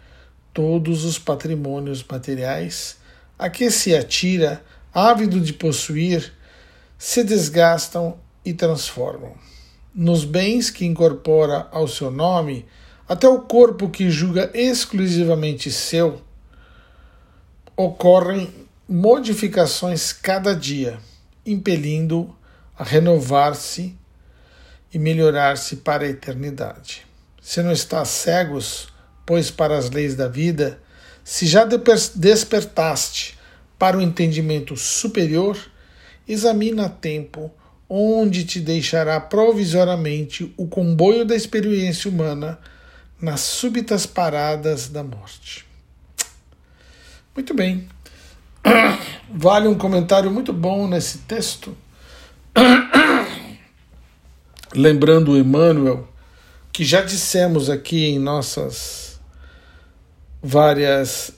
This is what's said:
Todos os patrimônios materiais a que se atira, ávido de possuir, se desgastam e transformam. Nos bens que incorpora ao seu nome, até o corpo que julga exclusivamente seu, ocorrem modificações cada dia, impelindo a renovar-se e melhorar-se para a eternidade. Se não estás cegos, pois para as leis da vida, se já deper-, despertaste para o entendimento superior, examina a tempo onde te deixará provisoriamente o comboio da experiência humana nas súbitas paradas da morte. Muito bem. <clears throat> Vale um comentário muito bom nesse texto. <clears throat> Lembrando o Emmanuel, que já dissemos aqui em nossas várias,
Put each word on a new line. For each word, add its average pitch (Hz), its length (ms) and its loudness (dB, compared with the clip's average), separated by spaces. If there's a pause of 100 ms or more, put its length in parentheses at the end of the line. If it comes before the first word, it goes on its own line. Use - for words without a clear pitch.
(540)
Todos 160 520 -2
os 165 120 -6
patrimônios 143 840 -6
materiais 135 920 -8 (420)
a 185 100 -6
que 240 220 -2
se 175 240 2
atira, 160 640 -2 (320)
ávido 208 460 2
de 156 140 -2
possuir, 156 800 -4 (640)
se - 260 -2
desgastam 170 920 0 (260)
e 175 100 -6
transformam. - 800 -4 (640)
Nos 170 300 2
bens 196 440 -2
que - 160 -6
incorpora 156 840 2
ao 160 160 -2
seu 135 240 -6
nome, 151 540 -2 (420)
até 180 200 4
o 254 140 6
corpo 208 480 4
que 180 200 -2
julga 170 440 0
exclusivamente 170 1160 -2
seu, 165 500 -2 (1500)
ocorrem 180 720 2 (380)
modificações 190 1300 0
cada 190 420 -2
dia, 135 420 -6 (480)
impelindo 165 880 -4 (440)
a - 60 -12
renovar-se 151 1120 0 (960)
e 165 40 -6
melhorar-se 147 800 0
para 147 280 -2
a 139 40 -4
eternidade. 135 960 -10 (360)
Se - 200 -4
não 175 100 0
estás 160 360 -2
cegos, 160 800 -4 (380)
pois 170 260 0
para 151 260 0
as 123 120 -4
leis 139 260 -4
da 131 120 -2
vida, 147 520 -2 (440)
se - 220 -6
já 196 200 6
deper-, 226 500 2
despertaste 190 1200 0 (400)
para 185 200 2
o 190 40 0
entendimento 156 760 -2
superior, 190 800 -2 (720)
examina 214 580 0
a 175 40 -4
tempo 156 640 -10 (380)
onde 202 560 0
te 180 140 -6
deixará 156 600 0
provisoriamente 175 1400 0
o 180 120 -6
comboio 180 580 2
da 226 100 0
experiência 202 760 -2
humana 160 500 -4 (640)
nas 147 160 -4
súbitas 220 640 -4
paradas 151 840 -4
da 147 120 -10
morte. - 640 -18 (1700)
Muito 269 200 -8
bem. 185 340 -2 (720)
<clears throat> - 720 2
Vale 202 360 4
um 208 80 2
comentário 190 520 2
muito 240 220 -4
bom 190 380 -2
nesse 175 300 -4
texto. - 560 -10 (800)
<clears throat> - 2250 0
Lembrando 151 560 6
o 139 60 6
Emmanuel, 135 680 4 (680)
que 170 100 -4
já 160 180 4
dissemos 180 680 0
aqui 151 380 -2
em 143 120 0
nossas 139 1040 -6 (1200)
várias, 139 960 2